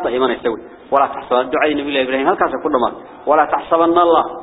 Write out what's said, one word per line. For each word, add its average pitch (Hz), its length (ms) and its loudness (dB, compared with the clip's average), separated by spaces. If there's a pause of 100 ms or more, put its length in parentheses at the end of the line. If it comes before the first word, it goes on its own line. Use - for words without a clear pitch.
طيب 127 160 -2
ما 127 120 2
يسوي 110 240 -4 (340)
ولا 139 160 4
تحسب - 260 -8
الدعاء 135 400 0
النبي 143 300 -2
إبراهيم 131 260 -2
هل 190 80 0
كان 175 120 0
كل 131 220 -4 (140)
مرة - 160 -4 (260)
ولا 151 180 4
تحسبن - 400 0
الله 170 400 4 (180)